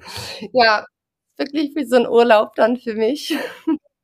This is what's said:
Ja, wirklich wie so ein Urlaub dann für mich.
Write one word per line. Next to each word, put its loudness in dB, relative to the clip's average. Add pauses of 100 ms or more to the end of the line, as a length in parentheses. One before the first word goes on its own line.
(540)
Ja, 2 (520)
wirklich -4
wie -4
so 0
ein 4
Urlaub 4
dann 2
für -10
mich. -4 (680)